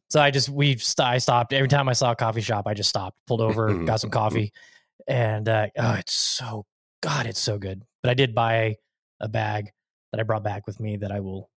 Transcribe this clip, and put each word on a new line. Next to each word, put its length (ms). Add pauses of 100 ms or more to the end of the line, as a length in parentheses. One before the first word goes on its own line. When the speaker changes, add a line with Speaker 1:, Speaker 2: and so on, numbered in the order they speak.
Speaker 1:
so 140
I 80
just, 180
we 280
st-, 280
I 140
stopped. 340
Every 140
time 220
I 40
saw 200
a 40
coffee 240
shop, 280
I 60
just 140
stopped, 380
pulled 140
over, 340
Speaker 2:
<laughs> 100
Speaker 1:
got 160
some 80
coffee, 440 (560)
and, 400
uh, 180 (100)
oh, 180
it's 200
so, 520 (360)
God, 240
it's 140
so 180
good. 240 (180)
But 100
I 40
did 180
buy 440 (420)
a 100
bag 440 (400)
that 80
I 20
brought 220
back 240
with 100
me 200
that 120
I 80
will 400